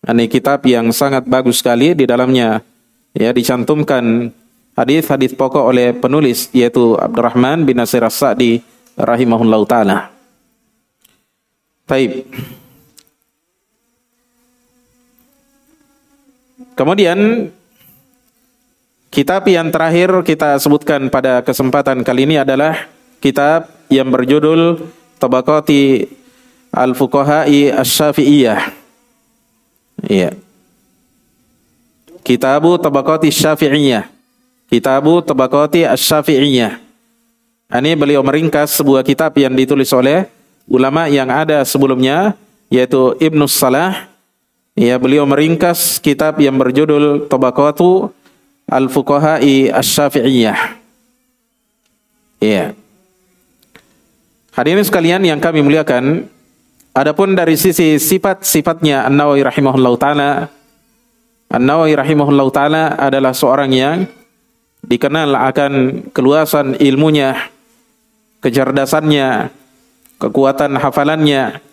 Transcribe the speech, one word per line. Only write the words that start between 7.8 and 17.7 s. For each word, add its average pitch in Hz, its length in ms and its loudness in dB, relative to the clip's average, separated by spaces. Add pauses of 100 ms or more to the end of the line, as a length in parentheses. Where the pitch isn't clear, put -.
Nasir 117 240 -2
As-Sa'di 120 560 0 (320)
rahimahullahu 113 720 0
taala. 101 480 -2 (1800)
Taib. 131 400 -4 (4000)
Kemudian 196 720 0 (1600)